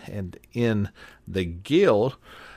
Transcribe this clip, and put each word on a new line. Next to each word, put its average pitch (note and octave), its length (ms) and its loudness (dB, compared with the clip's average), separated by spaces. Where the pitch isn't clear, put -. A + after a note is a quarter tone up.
and F#2+ 320 -10
in A2 360 0
the F#2 180 -2
guild, A#2+ 720 2